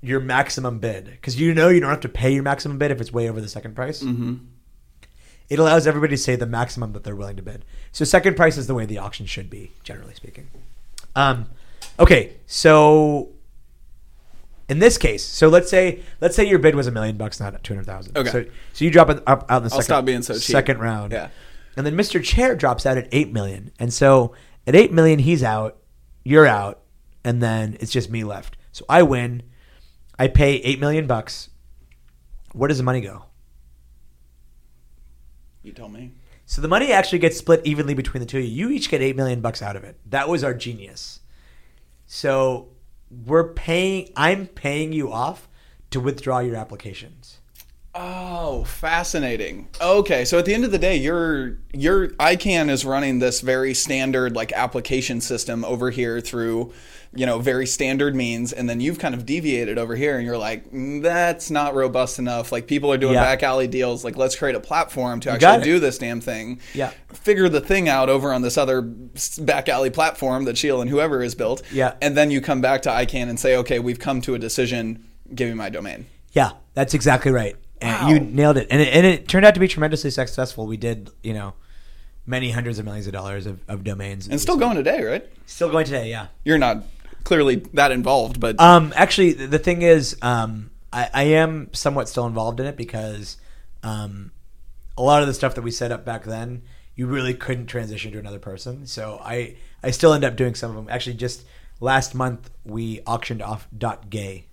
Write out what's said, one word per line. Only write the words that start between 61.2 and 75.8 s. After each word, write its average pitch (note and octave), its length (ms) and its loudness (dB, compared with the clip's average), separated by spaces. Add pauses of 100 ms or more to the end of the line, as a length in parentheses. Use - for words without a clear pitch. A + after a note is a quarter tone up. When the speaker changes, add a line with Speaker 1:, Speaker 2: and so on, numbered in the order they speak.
Speaker 2:
not D3 240 -2
robust B2+ 440 0
enough. A#2+ 340 -4
Like, A#2+ 140 -4
people C#3+ 260 0
are C3 60 2
doing B2+ 160 4
Speaker 1:
Yeah. B2+ 100 6
Speaker 2:
back C3 180 2
alley C3 240 0
deals. A#2+ 380 -4
Like, A#2+ 140 -8
let's C3 180 0
create C#3 200 -2
a G2+ 40 -4
platform B2 600 -4
to A#2+ 100 -6
Speaker 1:
You A#2 60 0
Speaker 2:
actually A2+ 100 2
Speaker 1:
got A3 140 8
it. - 40 -4
Speaker 2:
do E3+ 160 4
this C3+ 160 0
damn A#2 240 -8
thing. A#2 400 -10 (140)
Speaker 1:
Yeah. C3+ 160 -6 (240)
Speaker 2:
Figure F#3+ 340 2
the D3+ 140 2
thing F#3+ 260 2
out C3+ 220 2
over C3+ 200 2
on B2+ 120 0
this B2 160 0
other C3 340 0 (220)
s-, - 240 -8
back C#3+ 320 -2
alley C3 180 0
platform C3+ 560 -2
that A#2+ 140 -2
Sheil C3+ 240 0
and A#2+ 80 -4
whoever C#3+ 320 0
has A#2+ 120 -4
built." B2 280 -4 (100)
Speaker 1:
Yeah. B2+ 300 0
Speaker 2:
And C#3+ 120 0
then D3 160 4
you C#3 120 0
come C3+ 180 -2
back C3 220 0
to C3+ 80 -2
icann B2 400 -2
and A#2 100 -6
say, C3 160 4
"Okay, B2 220 0
we've A#2+ 220 -4
come C3 220 -2
to B2+ 120 -2
a A#2+ 40 -4
decision. A#2 640 -4 (320)
Give A#2+ 140 -2
me A#2 60 -6
my G#2+ 160 -8
domain." G2 340 -10 (280)